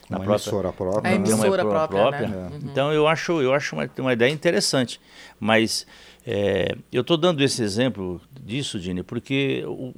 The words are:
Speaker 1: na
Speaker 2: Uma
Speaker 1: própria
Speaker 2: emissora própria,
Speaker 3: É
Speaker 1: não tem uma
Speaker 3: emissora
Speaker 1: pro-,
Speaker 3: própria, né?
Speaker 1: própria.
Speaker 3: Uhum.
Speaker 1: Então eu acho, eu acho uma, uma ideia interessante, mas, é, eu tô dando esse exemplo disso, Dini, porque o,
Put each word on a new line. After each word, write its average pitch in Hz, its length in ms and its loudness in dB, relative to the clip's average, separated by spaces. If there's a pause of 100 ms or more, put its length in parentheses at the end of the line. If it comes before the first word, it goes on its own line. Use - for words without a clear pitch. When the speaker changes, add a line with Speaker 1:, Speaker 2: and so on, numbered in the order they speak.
Speaker 1:
na 98 80 -4
Speaker 2:
Uma 95 80 -6
Speaker 1:
própria 104 200 2
Speaker 2:
emissora 92 280 -2
própria, 98 360 -2
Speaker 3:
É - 80 4
Speaker 1:
não 196 60 2
tem 220 100 2
uma 220 120 2
Speaker 3:
emissora 185 160 2
Speaker 1:
pro-, 107 100 0
Speaker 3:
própria, 113 560 2
né? - 0 -
Speaker 1:
própria. 92 300 -8
Speaker 3:
Uhum. 143 140 -10
Speaker 1:
Então 139 220 0
eu 151 120 4
acho, 160 360 2
eu 127 120 2
acho 147 220 -2
uma, 147 140 -4 (100)
uma 131 140 2
ideia 120 180 4
interessante, 151 680 0 (400)
mas, 110 460 2 (400)
é, 101 500 0 (160)
eu 123 120 0
tô 170 140 2
dando 156 260 2
esse 131 180 0
exemplo 98 600 -2 (200)
disso, 120 380 -6
Dini, 90 240 -4
porque 135 640 -2
o, - 300 -8